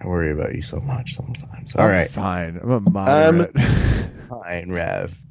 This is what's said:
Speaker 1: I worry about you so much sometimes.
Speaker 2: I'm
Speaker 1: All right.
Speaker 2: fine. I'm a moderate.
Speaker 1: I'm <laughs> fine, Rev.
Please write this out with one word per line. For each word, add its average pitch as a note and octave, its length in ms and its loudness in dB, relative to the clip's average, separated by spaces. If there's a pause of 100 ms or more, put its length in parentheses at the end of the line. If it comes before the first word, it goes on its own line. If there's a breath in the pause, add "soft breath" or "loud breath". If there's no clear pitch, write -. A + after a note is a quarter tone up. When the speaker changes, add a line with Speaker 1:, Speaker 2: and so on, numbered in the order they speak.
Speaker 1:
I - 60 -10
worry E2+ 240 0
about D2+ 240 -2
you B1+ 60 -6
so - 180 -8
much - 360 -6
sometimes. - 600 -10
Speaker 2:
I'm - 60 4
Speaker 1:
All A2 80 8
right. F#2 200 4
Speaker 2:
fine. F2 520 -4
I'm A#2+ 100 -2
a B2 80 4
moderate. D3+ 760 4
Speaker 1:
I'm - 720 2
<laughs> A#2 160 -12
fine, F2 280 -6
Rev. F2 460 -4 (140)